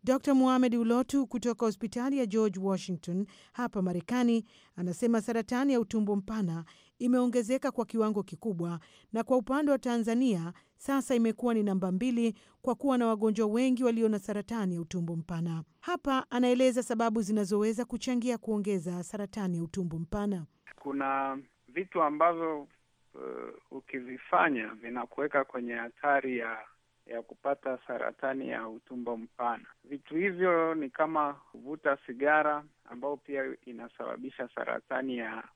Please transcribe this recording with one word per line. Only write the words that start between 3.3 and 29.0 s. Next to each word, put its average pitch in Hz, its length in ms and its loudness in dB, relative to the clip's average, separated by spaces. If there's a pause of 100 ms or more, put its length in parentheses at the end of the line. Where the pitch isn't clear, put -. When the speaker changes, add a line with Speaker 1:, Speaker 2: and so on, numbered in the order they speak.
Speaker 1:
hapa 233 280 -4
Marekani 220 640 2 (300)
anasema 208 460 0
saratani 247 520 0
ya 240 60 4
utumbo 208 360 0
mpana 196 500 -4 (340)
imeongezeka 247 720 2
kwa 233 140 -2
kiwango 214 380 0
kikubwa, 170 560 -4 (340)
na 220 100 -2
kwa 254 140 2
upande 277 340 0
wa 269 80 2
Tanzania 226 760 0 (240)
sasa 277 380 0
imekuwa 226 380 2
ni 220 100 2
namba 190 280 0
mbili 233 440 0 (260)
kwa 247 140 0
kuwa 269 220 2
na 240 100 2
wagonjwa 220 400 2
wengi 247 360 2
walio 226 260 4
na 208 100 2
saratani 202 560 -2
ya 170 60 -4
utumbo 170 340 -4
mpana. 165 480 -4 (160)
Hapa 285 520 -2
anaeleza 247 520 4
sababu 233 380 0
zinazoweza 208 640 0
kuchangia 240 520 -2
kuongeza 185 680 -2
saratani 196 540 -4
ya 170 60 -2
utumbo 165 360 -4
mpana. 196 460 -4 (340)
Speaker 2:
Kuna 135 580 -2 (300)
vitu 175 360 -2
ambavyo, 160 640 2 (480)
eh, 62 380 -10 (180)
ukivifanya 131 960 0
vinakuweka 120 760 -4
kwenye 120 300 -6
hatari 131 640 -2
ya, 113 200 -6 (480)
ya 117 160 -10
kupata 135 680 -6
saratani 131 600 -4
ya 113 200 -6
utumbo 120 480 -8